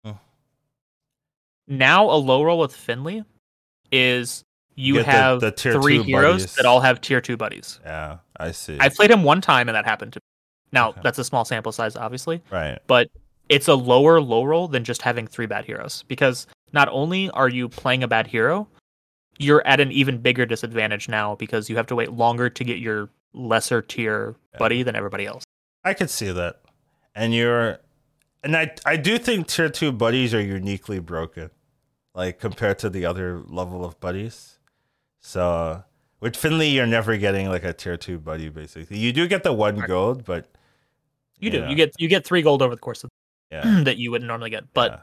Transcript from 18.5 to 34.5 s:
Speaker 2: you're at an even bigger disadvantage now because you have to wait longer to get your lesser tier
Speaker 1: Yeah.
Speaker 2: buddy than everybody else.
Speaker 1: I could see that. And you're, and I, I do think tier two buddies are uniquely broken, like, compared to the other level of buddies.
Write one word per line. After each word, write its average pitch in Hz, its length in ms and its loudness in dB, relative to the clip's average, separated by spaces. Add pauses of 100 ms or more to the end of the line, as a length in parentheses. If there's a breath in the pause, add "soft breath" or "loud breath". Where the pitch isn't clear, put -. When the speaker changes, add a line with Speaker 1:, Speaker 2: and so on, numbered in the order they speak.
Speaker 2:
you're 143 300 4
at 135 120 6
an 135 120 2
even 135 260 2
bigger 123 280 2
disadvantage 110 640 -4
now 104 280 -2
because 107 340 -6
you 110 80 -6
have 113 100 0
to 123 80 -4
wait 117 160 -2
longer 117 380 0
to - 140 -10
get 117 160 -6
your 107 300 -6 (240)
lesser 113 480 -2
tier 107 540 -6 (180)
Speaker 1:
Yeah. - 60 -20
Speaker 2:
buddy 117 240 0
than 120 120 -4
everybody 101 320 -6
else. - 160 -14 (400)
Speaker 1:
I 185 100 -2
could - 160 -4
see 101 220 -6
that. 87 300 -6 (520)
And 117 220 -2
you're, 117 420 0 (680)
and 151 140 -2
I, 160 160 -2 (120)
I 160 120 2
do 196 220 0
think 226 280 -2
tier 160 220 -2
two 156 220 -2
buddies 117 420 0
are 110 80 0
uniquely 98 580 -6
broken, 82 520 -10 (640)
like, 92 240 -6
compared 104 400 -4
to 104 100 -4
the 90 160 -6
other 87 400 -6
level 90 400 -8
of 85 140 -14
buddies. 95 580 -10 (600)